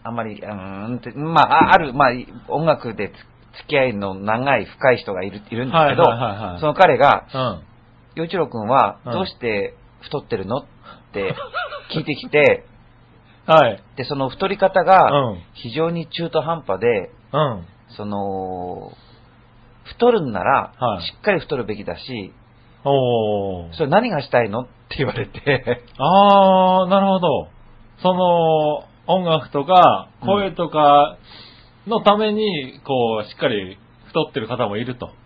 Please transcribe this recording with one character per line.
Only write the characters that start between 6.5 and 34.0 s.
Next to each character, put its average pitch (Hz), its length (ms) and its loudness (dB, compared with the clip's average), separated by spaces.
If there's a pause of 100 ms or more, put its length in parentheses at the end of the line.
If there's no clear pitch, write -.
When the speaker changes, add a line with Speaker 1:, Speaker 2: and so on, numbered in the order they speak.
Speaker 2:
は 87 60 -10
い。 - 20 -12
Speaker 1:
そ 156 60 -4
の 151 80 0
彼 160 240 4
が、 120 260 4 (100)
Speaker 2:
う 131 40 -8
ん。 113 240 -4 (540)
Speaker 1:
「陽 160 100 -6
一 170 100 -8
郎 160 120 -2
君 117 200 -8
は 110 380 2
ど 117 160 -4
う - 60 -4
し - 120 -18
て 104 360 -4 (260)
太 - 180 -10
っ - 60 -14
て 120 100 -6
る 95 100 -6
の？」 113 120 -4
Speaker 2:
う - 20 -4
ん。 143 40 -14
Speaker 1:
っ - 20 -20 (480)
て - 200 -4 (640)
聞 156 60 -4
い - 20 -8
て 147 120 -6
き - 140 -14
て、 135 360 4 (420)
Speaker 2:
<laughs> - 400 -20
は 156 220 6
い。 98 120 -8 (140)
Speaker 1:
で、 131 80 -6
そ 143 120 -6
の 135 140 -2
太 190 180 -4
り 190 100 -4
方 190 260 2
が 143 460 4
Speaker 2:
う 98 60 -6
ん。 87 60 -16 (120)
Speaker 1:
非 - 180 -12
常 160 180 -2
に 170 180 -8
中 165 220 -8
途 160 120 0
半 160 220 -6
端 95 160 -4
で、 104 320 0 (200)
Speaker 2:
う 147 80 -2
ん。 113 260 -2 (300)
Speaker 1:
そ 104 100 -12
の、 95 880 -8 (920)
太 - 260 2
る 220 100 2
ん 131 100 -6
な 92 120 -4
ら、 117 340 2
Speaker 2:
は 107 220 -2
い。 85 40 -12
Speaker 1:
し - 140 -12
っ - 40 -20
か 208 100 0
り 175 80 0
太 - 160 -8
る 123 80 -6
べ 104 120 -8
き 101 100 -14
だ 87 120 -10
し、 110 360 -12 (500)
Speaker 2:
お 107 840 0
ー。 85 40 -18
Speaker 1:
そ 165 100 -4
れ 139 60 -4
何 226 200 2
が 156 120 -4
し - 80 -14
た 123 140 2
い 107 60 -4
の？ 110 120 -6
っ 127 40 -12 (240)
て - 80 -10
言 135 100 -2
わ 104 60 -6
れ 107 120 -6
て。 123 580 -4 (140)
Speaker 2:
あ 185 880 4
ー、 175 40 -6
な 196 100 4
る 196 80 2
ほ 190 120 2
ど。 139 280 -2 (540)
そ 185 120 2
の、 160 680 2 (240)
音 185 160 0
楽 160 260 -2
と 143 160 -2
か、 151 440 6 (120)
Speaker 1:
う 131 40 -10
ん。 - 20 -4
Speaker 2:
声 196 240 0
と 160 180 -6
か 147 480 4 (680)
の 220 140 -2
た 208 140 4
め 214 160 -2
に、 190 540 -4
こ 117 400 0
う、 - 40 -20
し - 40 -20
っ - 40 -20
か 160 100 -2
り 98 320 -4 (260)